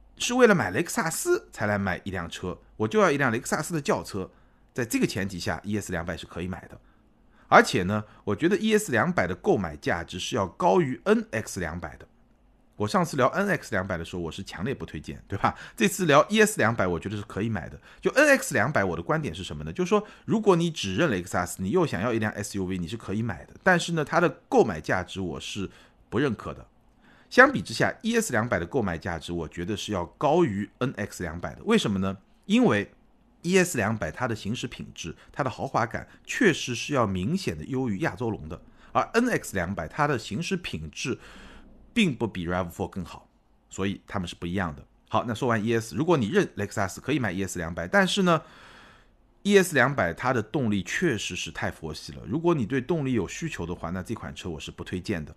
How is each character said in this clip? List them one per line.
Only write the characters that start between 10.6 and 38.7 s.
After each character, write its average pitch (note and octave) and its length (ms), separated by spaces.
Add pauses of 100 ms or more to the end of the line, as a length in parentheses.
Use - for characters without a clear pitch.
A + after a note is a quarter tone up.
于 B2+ 240
N A3 260
X G#2 300
两 E2+ 180
百 E2 160
的。 - 100 (680)
我 G#2 100
上 F3 200
次 - 100
聊 B2+ 120
N F#3+ 200
X - 240
两 G2 160
百 F#2 100
的 E2 60
时 F2+ 140
候， F2 40
我 E2 80
是 G2 140
强 - 220
烈 B2+ 100
不 E2 100
推 D#2+ 140
荐， D2 300
对 G2 100
吧？ - 180 (160)
这 G#3 140
次 F#3+ 180
聊 D3 220
E G#3+ 140
S G#3 160
两 A#2 180
百， G2+ 100
我 E2+ 140
觉 - 80
得 G#2 80
是 G2+ 80
可 - 180
以 A#2 60
买 G2+ 220
的。 C#2 100 (220)
就 - 100
N D4 160 (100)
X - 160
两 A#2 160
百， A2 140
我 F2 140
的 E2+ 40
观 D#3 200
点 G#2 120
是 F2+ 120
什 D#2 100
么 D2+ 80
呢？ D#2 80
就 F3+ 140
是 - 20
说， G#3 180 (200)
如 A3 160
果 G3 160
你 E3+ 120
只 G2 280
认 D#3+ 120
雷 F#2 120
克 F2 80
萨 F2+ 160
斯， - 180
你 F#2+ 60
又 D#3+ 180
想 F#2 140
要 A#2 120
一 A2+ 60
辆 G#2+ 140
S G2+ 240
U F#2 80
V， F#2 120
你 E2+ 80
是 - 120
可 - 160
以 A2 100
买 F#2 220
的。 - 80 (100)
但 F3+ 160
是 E3+ 140
呢， D#3 100
它 D#3+ 160
的 F3 80 (220)
购 B3 120
买 D#2+ 200
价 F#2 200
值 F#2 200
我 D2 180
是 F#2+ 300 (400)
不 G#2+ 100
认 C3+ 160
可 D#2 180
的。 - 140 (600)
相 C4 200
比 G#3+ 120
之 A#2 120
下 A2+ 280
，E A#3 160
S G#3+ 160
两 A2+ 140
百 G#2 120
的 E2+ 60
购 B2+ 160
买 F2 160
价 E2 200
值， D#2+ 140
我 E2 160
觉 E2+ 160
得 G2 140
是 - 160
要 F2 120
高 D3+ 380
于 G2+ 260 (100)
N B2 180
X G2+ 260
两 E2 160
百 - 160
的。 - 80
为 A3+ 140
什 - 120
么 G2 80
呢？ F#2+ 200 (280)
因 A#3 200
为 G#2 260 (500)
E F#3 160
S F3 200
两 G#2+ 200
百 D#2+ 140
它 B2 160
的 A2+ 80
行 G#2 200
驶 - 120
品 - 260
质、 - 220 (160)
它 D3 120
的 B2+ 60
豪 - 160
华 A#2+ 200
感 A2+ 220 (180)
确 - 280
实 B2 220
是 C#3+ 180
要 A#2+ 140
明 G2 280
显 F#2 220
的 D2+ 80
优 C3 240
于 G2 100
亚 D#3+ 160
洲 A#2+ 140
龙 D#2 180
的， F2 140 (300)